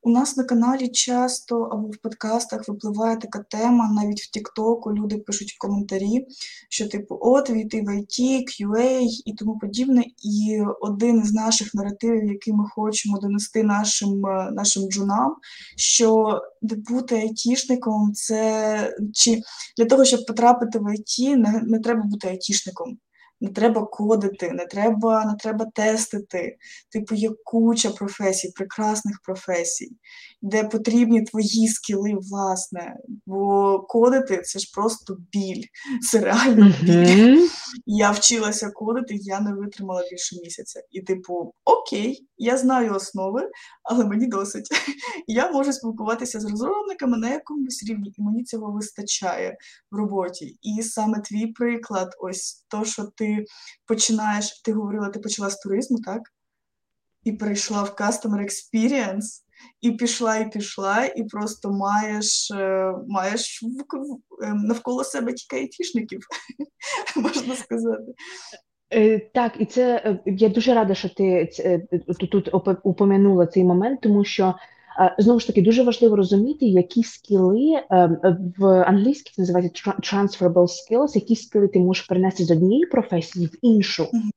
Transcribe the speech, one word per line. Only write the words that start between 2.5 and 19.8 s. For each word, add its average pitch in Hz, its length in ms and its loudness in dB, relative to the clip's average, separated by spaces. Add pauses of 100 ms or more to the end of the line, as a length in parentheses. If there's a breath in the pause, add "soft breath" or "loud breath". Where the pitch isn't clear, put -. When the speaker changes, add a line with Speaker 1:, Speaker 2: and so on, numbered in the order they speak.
Speaker 1:
випливає 214 500 -4
така 214 320 -12
тема, 226 420 2
навіть 208 300 0
в - 100 -18
Тіктоку 220 640 -4
люди 208 240 -4
пишуть 208 340 -8
в - 60 -20 (100)
коментарі, 202 580 -2 (440 loud breath)
що, 214 180 -4
типу, - 340 -8
от, 269 280 4
війти 220 320 -2
в 202 40 -4
I 202 140 -4
T, 254 440 0
Q 202 260 -6
A 247 380 2 (180)
і 214 80 -8
тому 214 260 -6
подібне. 240 440 2 (200)
І 214 380 0 (200)
один 220 420 2
з 208 100 0
наших 220 420 0
наративів, 208 560 -2
який 208 220 -4
ми 208 120 2 (100)
хочемо 214 440 -4
донести 202 440 -2
нашим, 202 640 0
е, 190 260 -4
нашим 202 320 -2
джунам, 202 520 -2 (420 loud breath)
що 220 640 2 (200)
де 220 140 -4
бути 240 400 -4
айтішником, 220 1000 0
це, 214 840 -2 (160)
чи 226 280 4 (360 loud breath)
для 226 80 4